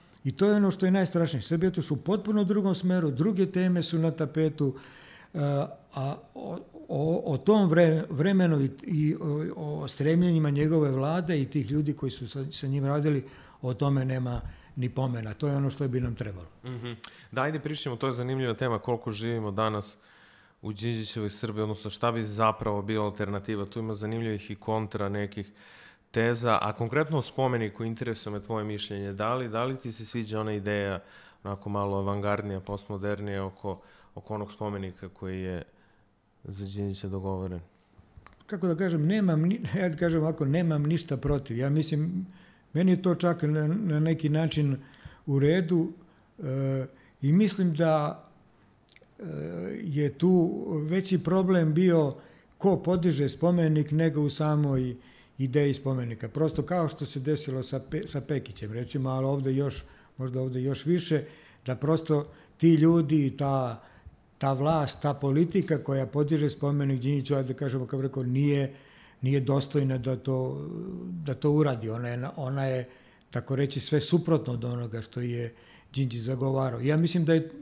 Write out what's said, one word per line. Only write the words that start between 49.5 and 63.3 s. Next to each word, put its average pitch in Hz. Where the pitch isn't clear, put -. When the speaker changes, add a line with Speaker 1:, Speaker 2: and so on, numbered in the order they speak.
Speaker 1:
je 147
tu 175
veći 185
problem 180
bio 165
ko 190
podiže 165
spomenik 156
nego 151
u 147
samoj 143
ideji 135
spomenika. 123
Prosto 156
kao 175
što -
se -
desilo 135
sa 131
Pe-, 151
sa 143
Pekićem, 117
recimo, 131
ali 131
ovde 135
još, 135
možda 131
ovde 127
još 135
više, 165
da 127
prosto 156
ti 165
ljudi 156
i 135